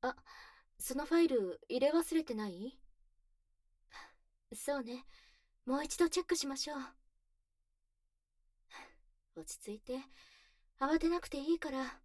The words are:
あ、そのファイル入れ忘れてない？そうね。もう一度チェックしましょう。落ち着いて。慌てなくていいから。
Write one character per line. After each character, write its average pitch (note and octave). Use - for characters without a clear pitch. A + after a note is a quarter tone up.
あ、 B4+
そ -
の C#4+
フ E4
ァ E4+
イ -
ル A3
入 B3
れ C#4
忘 E4
れ D#4+
て B3+
な G#3+
い？ G3
そ C#4+
う -
ね。 B3
も C4
う D4
一 -
度 E4+
チ F4+
ェ -
ッ -
ク E4+
し C#4+
ま C4+
し D4
ょ D4
う。 -
落 D#3+
ち -
着 G#3
い A3
て。 B3+
慌 D4
て E4
な F4
く -
て D4
い D4
い D#4+
か D#4
ら。 C4